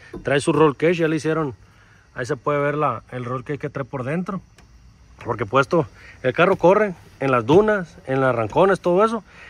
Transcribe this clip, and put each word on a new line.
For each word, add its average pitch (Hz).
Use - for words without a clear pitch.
Trae 139
su 165
roll 147
cage, 175
ya 165
le 160
hicieron. 156
Ahí 127
se 117
puede 147
ver 143
la, 139
el 127
roll 123
cage 143
que 143
trae 139
por 127
dentro. 175
Porque 113
puesto, 135
el 127
carro 175
corre 196
en 135
las 123
dunas, 196
en 135
las 131
arrancones, 147
todo 180
eso. 220